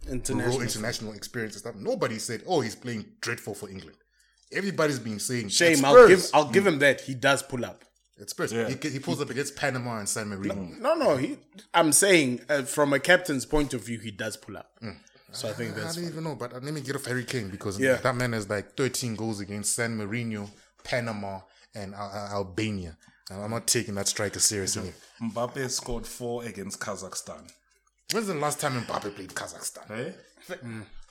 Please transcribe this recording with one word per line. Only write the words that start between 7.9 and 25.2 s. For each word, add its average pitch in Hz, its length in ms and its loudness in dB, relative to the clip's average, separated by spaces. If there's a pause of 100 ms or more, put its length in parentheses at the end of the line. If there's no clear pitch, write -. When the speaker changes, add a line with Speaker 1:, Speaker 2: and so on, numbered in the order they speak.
Speaker 2:
At 104 100 -14
Spurs. - 220 -4
Speaker 3:
Yeah. 117 180 0
Speaker 2:
He, 135 200 -4
he 135 100 -6
pulls 143 220 -4
up 139 80 -4
against 135 260 -6
Panama 123 440 -2
and 101 100 -6
San 110 180 -2
Marino. 101 280 -4 (240)
Speaker 1:
No, 262 140 2
no, 247 240 4
he, 180 200 -4 (360)
I'm 165 200 6
saying, 147 560 6
uh, 143 140 2
from 139 300 2
a 135 60 4
captain's 165 460 4
point 147 280 0
of 120 100 -4
view, 117 160 -6
he 107 120 -10
does 107 260 -6
pull 98 200 -14
up. - 140 -16 (120)
Speaker 2:
Mm. 104 140 -10 (340)
Speaker 1:
So - 160 -8
I 107 60 -4
think 110 200 -6
Speaker 2:
I, 104 80 -6
Speaker 1:
that's 165 160 -6
Speaker 2:
I 175 40 -6
don't - 40 -6
Speaker 1:
fine. 170 60 -6
Speaker 2:
even 156 120 -8
know, 156 120 -4
but, 120 180 -10
uh, 127 80 -12
let 143 120 -6
me 156 80 -6
get 131 140 -4
off 131 100 -8
Harry 123 180 0
Kane 117 260 -4
because 98 300 -6
Speaker 1:
Yeah. 131 180 6
Speaker 2:
that 127 180 0
man 123 180 0
has, 107 160 -2
like, 104 260 -4
thirteen 123 400 -2
goals 107 240 -4
against 101 360 -4
San 117 200 -2
Marino, 107 540 -6 (340)
Panama, 104 580 -4 (340)
and, 101 180 -10
uh, 98 60 -16
uh, 101 320 -8
Albania. 98 640 -4 (320)
And 95 140 -10
I'm 107 80 -6
not 113 160 -4
taking 113 280 0
that 98 120 -2
striker 98 320 -2
seriously. 95 520 0 (300)